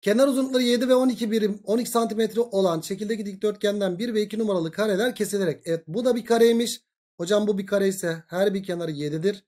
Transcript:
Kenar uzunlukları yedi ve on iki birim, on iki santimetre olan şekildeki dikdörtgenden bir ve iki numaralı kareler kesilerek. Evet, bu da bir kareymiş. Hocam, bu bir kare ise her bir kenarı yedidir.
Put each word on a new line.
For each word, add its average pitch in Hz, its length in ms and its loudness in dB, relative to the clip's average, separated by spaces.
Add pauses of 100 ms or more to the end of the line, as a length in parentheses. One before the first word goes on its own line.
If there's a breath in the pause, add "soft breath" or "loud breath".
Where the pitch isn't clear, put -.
Kenar 233 260 4
uzunlukları 262 340 0
yedi 240 260 2
ve 254 60 6
on 254 140 4
iki 233 220 -2
birim, 214 340 0
on 214 140 0
iki 240 120 -4
santimetre 220 500 0
olan 190 400 0
şekildeki 208 460 -6
dikdörtgenden 202 720 -2
bir 233 160 -4
ve 214 80 2
iki 214 160 -6
numaralı 185 340 -2
kareler 214 420 0
kesilerek. 190 500 -2
Evet, 165 240 -4
bu 208 160 -4
da 254 120 2
bir 226 80 -6
kareymiş. 233 560 4 (360)
Hocam, 208 300 0
bu 202 120 0
bir 196 80 -6
kare 196 220 2
ise 170 380 -4
her 190 280 0
bir 190 80 -4
kenarı 175 280 -6
yedidir. 156 580 -4